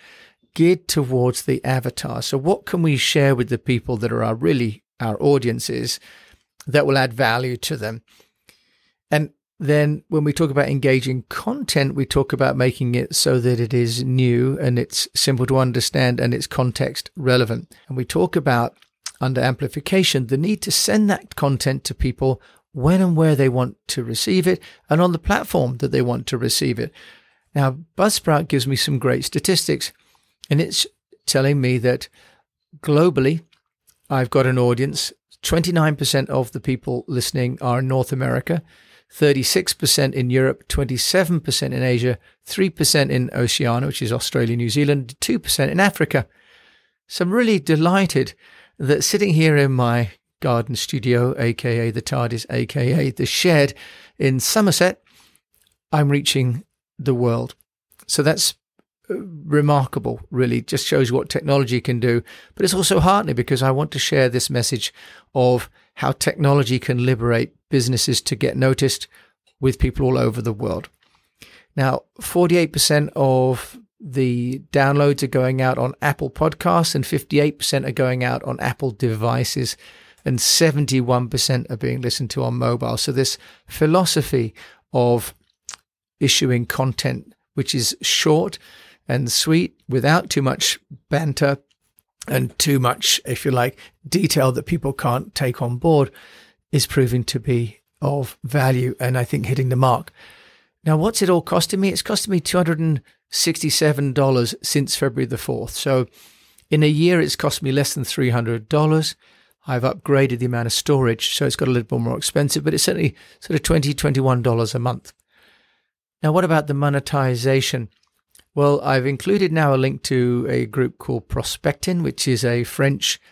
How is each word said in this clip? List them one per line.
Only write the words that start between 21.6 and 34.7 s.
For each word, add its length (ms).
to 100
people 460
when 280
and 140
where 200
they 120
want 300
to 160
receive 440
it 120
and 100
on 120
the 80
platform 580
that 140
they 100
want 260
to 100
receive 420
it. 120
Now, 240
Buzzsprout 520
gives 200
me 80
some 220
great 260
statistics, 720
and 100
it's 280
telling 340
me 160
that 320
globally, 640
I've 220
got 160
an 100
audience. 560